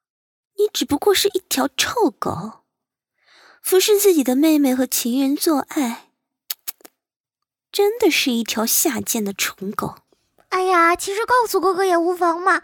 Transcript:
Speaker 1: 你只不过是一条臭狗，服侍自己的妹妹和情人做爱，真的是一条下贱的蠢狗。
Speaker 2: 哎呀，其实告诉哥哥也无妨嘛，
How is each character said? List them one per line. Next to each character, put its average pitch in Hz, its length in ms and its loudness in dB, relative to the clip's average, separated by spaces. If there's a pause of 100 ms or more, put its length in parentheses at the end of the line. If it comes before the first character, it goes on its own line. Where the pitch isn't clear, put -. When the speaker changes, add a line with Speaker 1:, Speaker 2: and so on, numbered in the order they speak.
(580)
Speaker 1:
你 415 140 2
只 - 120 -4
不 285 140 -2
过 403 160 2
是 403 140 0
一 381 100 -2 (100)
条 262 280 -2
臭 403 340 0
狗， - 540 -10 (1000)
服 370 160 2
侍 403 180 4
自 392 160 4
己 294 120 2
的 254 100 0
妹 311 240 4
妹 269 160 2
和 254 100 0
情 247 360 -2
人 277 160 0
做 302 240 0
爱， - 500 -6 (1600)
真 415 260 0
的 440 140 4
是 269 220 0
一 233 100 -2
条 220 240 -4
下 233 340 0
贱 208 240 -4
的 202 80 -4
蠢 - 380 -8
狗。 - 280 -8 (500)
Speaker 2:
哎 370 160 -2
呀， 349 320 2
其 392 180 -8
实 440 100 -4
告 480 240 2
诉 381 120 0
哥 359 140 2
哥 381 100 0
也 349 140 2
无 349 160 0
妨 339 260 -2
嘛， 359 240 0